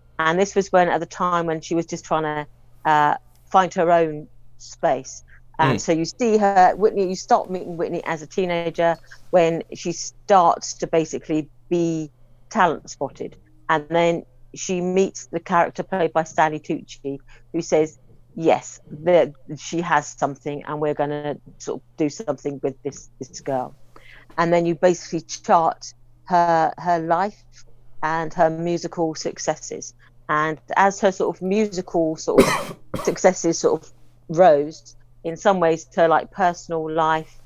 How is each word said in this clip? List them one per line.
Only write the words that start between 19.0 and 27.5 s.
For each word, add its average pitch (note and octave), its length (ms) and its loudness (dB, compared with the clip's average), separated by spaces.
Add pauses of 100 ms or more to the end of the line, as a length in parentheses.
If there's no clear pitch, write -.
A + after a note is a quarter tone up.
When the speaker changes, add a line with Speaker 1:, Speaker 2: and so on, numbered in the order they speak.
Speaker 1:
she E3 260 -6
has D#3 260 0
something, C#3+ 560 -8
and D3+ 180 -8
we're D3 140 -2
gonna D3 420 -4 (220)
sort - 220 -8
of - 20 -20 (140)
do D3+ 120 0
something C#3+ 540 -8
with C3+ 180 -6
this, - 380 -12
this - 220 -16
girl." C3 340 -6 (640)
And E3+ 120 2
then E3+ 140 4
you E3+ 80 0
basically E3+ 480 0
chart - 720 0 (320)
her, E3+ 540 2
her F3 180 0
life E3+ 460 -2 (580)